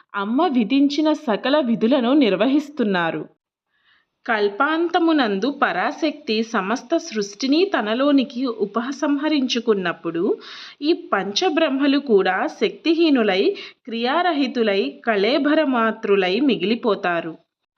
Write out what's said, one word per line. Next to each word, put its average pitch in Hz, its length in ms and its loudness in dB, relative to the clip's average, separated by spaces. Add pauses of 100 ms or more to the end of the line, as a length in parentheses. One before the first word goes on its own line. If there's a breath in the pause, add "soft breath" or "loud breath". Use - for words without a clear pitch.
(160 loud breath)
అమ్మ 226 320 0
విధించిన 277 680 2
సకల 262 460 0
విధులను 240 540 2
నిర్వహిస్తున్నారు. 202 1160 0 (960)
కల్పాంతమునందు 277 1300 0
పరాశక్తి 226 920 -2
సమస్త 226 540 -2
సృష్టిని 277 840 -2
తనలోనికి 254 680 0
ఉపసంహరించుకున్నప్పుడు 233 1900 -2 (440 loud breath)
ఈ 302 120 2
పంచబ్రహ్మలు 277 1080 0
కూడా 196 480 2
శక్తిహీనులై, 269 1080 0 (300 loud breath)
క్రియారహితులై, 247 1200 -2
కళేబరమాత్రులై 226 1300 2
మిగిలిపోతారు. 185 1000 0 (400)